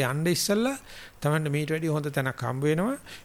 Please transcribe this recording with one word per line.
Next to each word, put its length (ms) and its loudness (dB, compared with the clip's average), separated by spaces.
යන්න 260 0
ඉස්සෙල්ලා 480 2
තමන්ට 340 2
මීට 200 0
වැඩිය 200 0
හොඳ 160 0
තැනක් 320 -2
හම්බ 240 -2
වෙනවා. 320 2